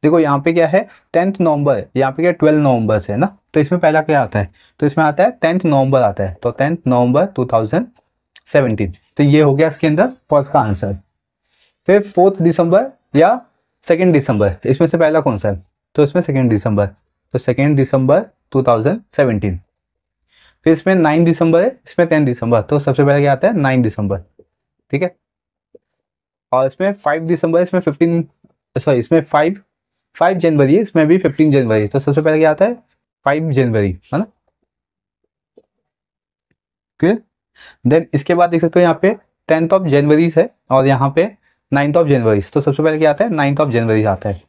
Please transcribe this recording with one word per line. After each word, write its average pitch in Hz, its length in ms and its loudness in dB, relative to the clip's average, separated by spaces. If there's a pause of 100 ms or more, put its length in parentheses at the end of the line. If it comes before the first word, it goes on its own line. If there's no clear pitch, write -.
देखो 156 160 2
यहाँ 143 200 0
पे 156 140 -2
क्या 165 140 2
है, 196 200 0 (260)
टेंथ 185 280 0
नवंबर, 143 420 0 (120)
यहाँ 131 160 0
पे 160 120 -6
क्या 175 80 2
ट्वेल्व 151 280 2
नवंबर 117 400 0
से 101 140 -8
है 107 60 -4
ना, 165 60 0 (280)
तो 156 60 2
इसमें 151 220 0
पहला 156 200 2
क्या 151 200 0
आता 107 180 -4
है, 95 100 -4 (300)
तो 151 60 -2
इसमें 147 200 0
आता 147 180 0
है 170 80 2 (100)
टेंथ 170 240 0
नवंबर 135 360 2
आता 120 220 -2
है, 95 100 -6 (100)
तो 120 80 -2
टेंथ 151 260 -2 (100)
नवंबर 123 380 2
टू 139 200 -6
थाउजेंड 123 400 -2 (680)
सेवेंटीन, 110 400 0 (240)
तो 147 60 2
ये 147 180 4
हो 143 140 2
गया 156 120 2
इसके 151 200 -4
अंदर 160 200 0 (240)
फर्स्ट 143 200 0
का 147 80 2
आंसर। 101 360 -4 (920)
फिर 202 220 4
फोर्थ 190 320 0
दिसंबर 170 440 2 (300)
या 190 240 2 (460)
सेकेंड 175 280 2
दिसंबर, 104 420 0 (100)
इसमें 139 220 0
से 165 100 -2
पहला 156 240 2
कौन 120 160 -2
सा 104 120 -4
है, 95 140 -8 (320)
तो 151 80 2
इसमें 147 180 0
सेकेंड 135 280 -2
दिसंबर, 104 360 0
तो - 540 -10
सेकेंड 135 380 0
दिसंबर 139 480 0 (260)
टू 131 120 0
थाउजेंड 127 380 0 (100)
सेवेंटीन। 104 480 -2 (1040)
फिर 160 80 4
इसमें 185 220 0
नाइन 160 280 2
दिसंबर 165 400 2
है, 262 120 -2 (120)
इसमें 170 200 -2
टेन 151 180 0
दिसंबर, 117 360 0
तो 147 180 -2
सबसे 143 260 0
पहले 143 160 2
क्या 143 100 0
आता 135 160 0
है, 220 100 0
नाइन 131 240 0
दिसंबर, 101 420 -4 (680)
ठीक 143 120 -4
है। 180 120 -8 (1400)
और 131 140 0
इसमें 185 280 -4
फ़ाइव 160 340 -4
दिसंबर, 170 340 0
इसमें 180 200 -2
फ़िफ़्टीन, 170 440 -2 (500)
सॉरी, 135 240 0
इसमें 160 220 0
फ़ाइव, 156 400 -2 (560)
फ़ाइव 185 200 0
जनवरी, 156 400 2
इसमें 202 300 0
भी 170 100 4
फ़िफ़्टीन 156 340 0
जनवरी, 113 360 0
तो 139 120 -2
सबसे 143 220 -2
पहले 156 180 0
क्या 160 120 4
आता 151 140 0
है, 240 80 -2 (520)
फ़ाइव 151 260 -2
जनवरी, 113 400 0 (220)
है 143 60 -4
ना, 214 60 -4 (2750)
क्लियर। 208 220 -2 (640)
Then 160 160 2 (100)
इसके 151 220 -2
बाद 175 140 2
देख 165 120 -2
सकते 170 180 0
हो - 20 4
यहाँ 165 200 2
पे 202 120 2 (360)
टेंथ 160 200 0
of 185 180 0
January 151 500 2
है 202 120 0 (220)
और 135 160 2
यहाँ 135 280 0
पे 165 100 2 (460)
नाइन्थ 143 240 -2
of 170 120 2
January, 110 460 0
तो 147 80 0
सबसे 143 220 -2
पहले 156 160 0
क्या 156 100 2
आता 147 160 -2
है, 226 80 -4
नाइन्थ 143 260 -2
of 147 120 0
January 113 340 0
आता 101 240 -4
है। 95 200 -8